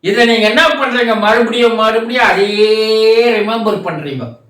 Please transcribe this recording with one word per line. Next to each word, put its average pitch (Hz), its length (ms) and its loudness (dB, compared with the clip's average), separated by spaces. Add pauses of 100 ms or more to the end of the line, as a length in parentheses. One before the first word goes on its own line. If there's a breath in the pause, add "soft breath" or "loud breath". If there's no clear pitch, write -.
இதை 214 240 0
நீங்க 220 220 2
என்ன 285 200 2
பண்றீங்க? 240 520 -2
மறுபடியும் 226 560 2
மறுபடியும் 226 480 0
அதையே 220 1120 2
ரிமெம்பர் 208 460 -4
பண்றீங்க. 139 520 -10 (140)